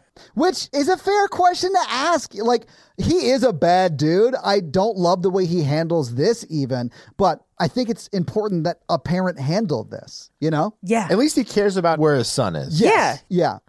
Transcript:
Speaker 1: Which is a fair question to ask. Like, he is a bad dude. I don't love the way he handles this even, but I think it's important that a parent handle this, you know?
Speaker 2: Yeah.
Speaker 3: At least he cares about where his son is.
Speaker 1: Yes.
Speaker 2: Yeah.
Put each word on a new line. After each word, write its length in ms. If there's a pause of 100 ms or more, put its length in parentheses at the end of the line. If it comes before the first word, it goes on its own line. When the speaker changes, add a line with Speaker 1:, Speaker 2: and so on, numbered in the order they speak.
(340)
Speaker 1:
Which 380
is 160
a 80
fair 320
question 440
to 160
ask. 460
Like, 320 (300)
he 340
is 140
a 80
bad 440
dude. 460
I 180
don't 360
love 260
the 80
way 160
he 160
handles 540
this 320
even, 420 (260)
but 240 (200)
I 80
think 220
it's 180
important 560
that 240
a 100
parent 400
handle 460
this, 460 (100)
you 100
know? 320
Speaker 2:
Yeah. 260
Speaker 3:
At 80
least 200
he 80
cares 320
about 240
where 160
his 100
son 300
is. 240
Speaker 1:
Yes. 480
Speaker 2:
Yeah. 300 (100)